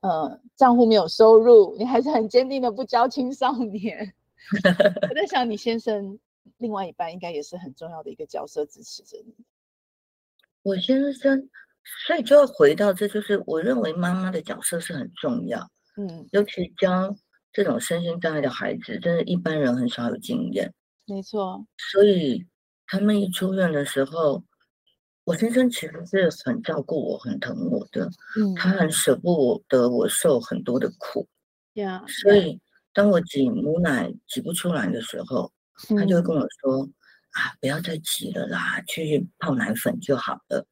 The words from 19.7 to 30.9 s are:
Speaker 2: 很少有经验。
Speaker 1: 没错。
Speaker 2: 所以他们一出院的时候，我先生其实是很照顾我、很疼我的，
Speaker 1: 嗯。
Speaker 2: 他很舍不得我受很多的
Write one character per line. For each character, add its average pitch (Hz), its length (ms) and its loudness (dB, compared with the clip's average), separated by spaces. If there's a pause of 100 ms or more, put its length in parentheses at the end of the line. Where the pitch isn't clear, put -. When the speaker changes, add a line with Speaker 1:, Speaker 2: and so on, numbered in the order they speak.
Speaker 2:
很 123 120 -2
少 120 200 -6
有 - 80 -6
经 - 360 -6
验。 - 200 -4 (340)
Speaker 1:
没 196 160 -8
错。 196 440 -8 (260)
Speaker 2:
所 196 120 6
以 175 420 2 (400)
他 190 140 -4
们 208 200 2
一 196 100 -2
出 185 240 -4
院 185 180 0
的 143 120 -2
时 135 200 -2
候， 151 380 -2 (840)
我 170 100 -2
先 220 180 0
生 254 180 4
其 - 160 -10
实 165 200 -12
是 190 220 0 (160)
很 120 180 -4
照 156 200 -4
顾 151 200 -4 (100)
我、 - 60 -6
很 135 220 -8
疼 - 300 -6
我 - 220 -4
的， - 160 -4 (300)
Speaker 1:
嗯。 202 160 0
Speaker 2:
他 175 160 0
很 180 200 0
舍 143 260 2
不 151 520 0
得 123 220 4
我 123 180 0
受 143 320 2
很 123 220 -8
多 123 160 -2
的 - 200 -2